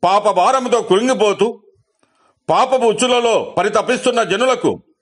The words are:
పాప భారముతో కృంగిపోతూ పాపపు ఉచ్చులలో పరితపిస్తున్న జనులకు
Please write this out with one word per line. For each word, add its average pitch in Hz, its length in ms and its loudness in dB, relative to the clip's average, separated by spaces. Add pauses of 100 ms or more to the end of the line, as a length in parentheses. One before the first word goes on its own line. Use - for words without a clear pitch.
పాప 208 280 2
భారముతో 233 500 2
కృంగిపోతూ 214 800 0 (840)
పాపపు 247 360 0
ఉచ్చులలో 233 720 0
పరితపిస్తున్న 220 640 0
జనులకు 202 600 -2 (180)